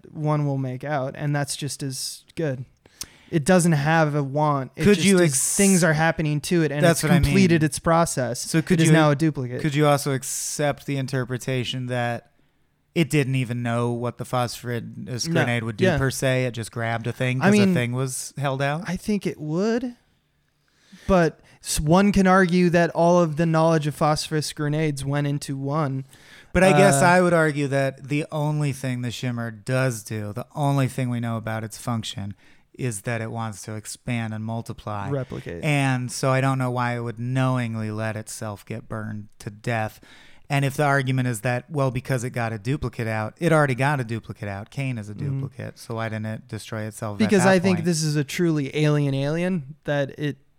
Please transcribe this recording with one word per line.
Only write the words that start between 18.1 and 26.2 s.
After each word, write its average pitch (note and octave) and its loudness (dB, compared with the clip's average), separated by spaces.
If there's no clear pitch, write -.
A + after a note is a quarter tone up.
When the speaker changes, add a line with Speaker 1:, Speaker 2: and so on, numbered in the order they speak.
Speaker 2:
held C3+ -2
out? C#3+ -2
Speaker 1:
I F3 -4
think G#3 -4
it E3+ -6
would. A3+ -2
But F3 4
s-, - -4
one F#3 6
can F#3+ 4
argue F3+ 6
that E3+ 4
all F3 4
of D#3 2
the E3+ 2
knowledge D#3+ 4
of D3 -2
phosphorus D3+ 0
grenades D3 -2
went C#3+ 0
into C#3+ -4
one. C3+ -2